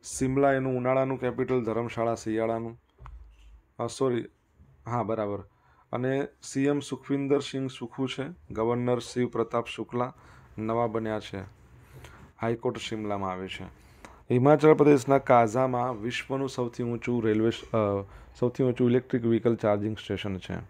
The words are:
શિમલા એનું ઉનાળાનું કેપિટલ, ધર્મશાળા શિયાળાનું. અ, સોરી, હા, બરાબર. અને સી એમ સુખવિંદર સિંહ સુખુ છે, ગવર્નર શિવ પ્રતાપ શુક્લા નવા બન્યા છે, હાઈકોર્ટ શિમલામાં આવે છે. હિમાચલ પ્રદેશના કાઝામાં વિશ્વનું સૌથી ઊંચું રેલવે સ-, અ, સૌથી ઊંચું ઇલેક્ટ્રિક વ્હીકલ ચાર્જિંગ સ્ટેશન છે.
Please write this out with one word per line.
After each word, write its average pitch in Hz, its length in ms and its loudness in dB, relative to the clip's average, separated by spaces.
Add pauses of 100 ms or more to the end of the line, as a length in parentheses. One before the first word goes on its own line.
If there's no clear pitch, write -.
શિમલા 135 500 0
એનું 131 240 0
ઉનાળાનું 131 440 0
કેપિટલ, 127 440 0
ધર્મશાળા 113 500 -2
શિયાળાનું. 113 680 -4 (960)
અ, 120 80 -4
સોરી, 120 380 -2 (600)
હા, 117 160 -2
બરાબર. 101 420 -2 (480)
અને 131 360 0 (140)
સી 135 220 -2
એમ 143 160 2
સુખવિંદર 139 600 -2
સિંહ 135 280 -6
સુખુ 131 380 -6
છે, 135 240 -6 (200)
ગવર્નર 120 480 0
શિવ 123 300 -2
પ્રતાપ 117 380 -2
શુક્લા 120 480 -6 (440)
નવા 113 280 0
બન્યા 110 340 -4
છે, 98 200 -10 (1000)
હાઈકોર્ટ 117 380 -2
શિમલામાં 104 520 -6
આવે 92 180 -8
છે. 92 160 -12 (640)
હિમાચલ 143 440 8
પ્રદેશના 139 440 6
કાઝામાં 123 840 2
વિશ્વનું 135 480 -4
સૌથી 123 340 -6
ઊંચું 120 420 -2
રેલવે 110 260 4
સ-, - 240 -8
અ, 101 280 2 (360)
સૌથી 123 260 0
ઊંચું 123 260 4
ઇલેક્ટ્રિક 123 340 2
વ્હીકલ 117 320 2
ચાર્જિંગ 104 420 0
સ્ટેશન 98 400 -6
છે. 90 200 -8 (120)